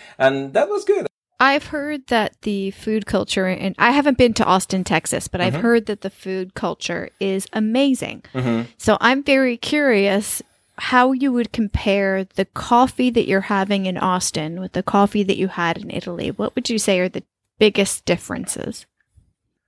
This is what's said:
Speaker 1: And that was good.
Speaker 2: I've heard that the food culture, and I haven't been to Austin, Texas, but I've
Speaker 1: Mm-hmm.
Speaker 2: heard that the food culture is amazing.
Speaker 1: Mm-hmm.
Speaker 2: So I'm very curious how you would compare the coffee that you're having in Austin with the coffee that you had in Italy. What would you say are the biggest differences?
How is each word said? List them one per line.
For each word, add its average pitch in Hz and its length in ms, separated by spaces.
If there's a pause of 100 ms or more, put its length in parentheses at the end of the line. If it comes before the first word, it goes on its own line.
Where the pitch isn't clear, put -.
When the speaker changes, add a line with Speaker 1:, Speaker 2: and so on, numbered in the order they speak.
(180)
Speaker 1:
And 135 360
that 285 140
was 403 160
good. 392 220 (320)
Speaker 2:
I've 277 300
heard 294 400
that 220 340
the 196 300
food 214 340
culture, 196 400
and 185 320
I 233 140
haven't 277 260
been 240 160
to - 100
Austin, 190 380
Texas, - 460
but 180 120
I've 180 120
Speaker 1:
Mm-hmm. 165 100
Speaker 2:
heard 233 240
that 208 140
the 196 100
food 190 440
culture 180 560 (100)
is 196 320
amazing. 226 720 (120)
Speaker 1:
Mm-hmm. 120 280 (160)
Speaker 2:
So 214 220
I'm 262 220
very 269 340
curious 208 840 (360)
how 254 340
you 269 200
would 240 200
compare 196 720
the 190 220
coffee 254 640
that 233 180
you're 190 300
having 196 280
in 185 120
Austin 175 640
with 185 120
the 180 100
coffee 202 400
that 190 140
you 185 120
had 170 300
in - 120
Italy. - 400
What - 260
would 247 140
you 226 80
say 196 220
are 180 100
the - 120 (360)
biggest 202 480
differences? - 800 (800)